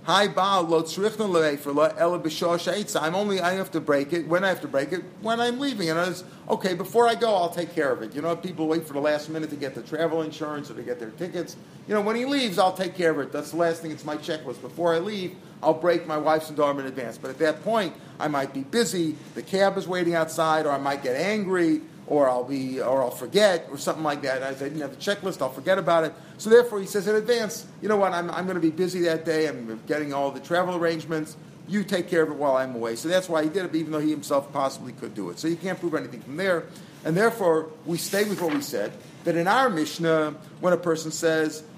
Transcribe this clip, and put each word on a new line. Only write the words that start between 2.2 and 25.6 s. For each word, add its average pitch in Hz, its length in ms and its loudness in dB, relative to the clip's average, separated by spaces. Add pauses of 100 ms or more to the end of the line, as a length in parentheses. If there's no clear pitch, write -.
Sheitza. 180 440 -2
I'm 160 140 0
only, 196 240 0
I 175 140 2
have 190 180 -4
to 160 80 0
break 143 340 0
it. 170 140 -2
When 180 160 2
I 190 60 2
have 175 120 0
to 156 60 -8
break 139 240 -2
it? 180 120 -4 (180)
When 226 180 0
I'm 240 200 0
leaving. 226 300 -2
And 160 100 2
I 180 100 0
was, - 140 -8 (260)
"Okay, - 240 0
before 208 340 4
I 233 80 4
go, 226 200 2
I'll 175 140 2
take 175 260 -6
care 143 160 2
of 110 100 0
it." 110 140 -8
You 147 60 -4
know, 165 140 0
people 165 320 -4
wait 160 200 0
for 139 60 -12
the 143 60 -2
last 151 300 0
minute 156 220 -6
to 147 40 -8
get 135 200 -6
the 120 60 -8
travel 160 400 -2
insurance 147 500 -6
or 110 40 -12
to 123 60 -10
get 120 180 -6
their 110 120 -10
tickets. 170 440 -8 (320)
You 196 60 -2
know, 214 80 2
when 214 140 0
he 240 100 -2
leaves, 262 320 0
I'll 185 160 6
take 185 220 -4
care 170 160 4
of 143 80 0
it. 131 120 -4
That's 147 200 -8
the 156 60 -6
last 165 240 2
thing. 165 100 -8
It's 147 140 -12
my 151 120 -6
checklist. 156 440 -8
Before 165 320 0
I 165 60 2
leave, 190 360 -6 (260)
I'll 202 120 4
break 175 340 2
my 156 100 -2
wife's 156 300 2
and 151 100 -10
dorm 143 220 2
in 135 80 -6
advance. 120 320 -8
But 135 100 -8
at 131 100 -10
that 156 240 0
point, 208 300 0 (260)
I 143 80 -2
might 139 260 -2
be 135 80 -6
busy. 165 560 0 (180)
The 120 80 -8
cab 196 340 2
is 165 100 -6
waiting 175 280 0
outside, 160 500 2
or 147 60 2
I 139 80 0
might 139 240 -2
get 127 120 0
angry, 175 680 2 (260)
or 143 200 4
I'll 123 160 2
be, 131 380 -4
or 127 220 2
I'll 120 80 0
forget, 170 600 4
or 143 60 -10
something 156 260 -2
like 143 200 -2
that. 131 200 -2
I, 135 60 -4
I 135 40 -6
didn't 143 280 -6
have 135 100 -6
a - 40 -16
checklist, 196 460 -4
I'll 131 80 0
forget 156 280 0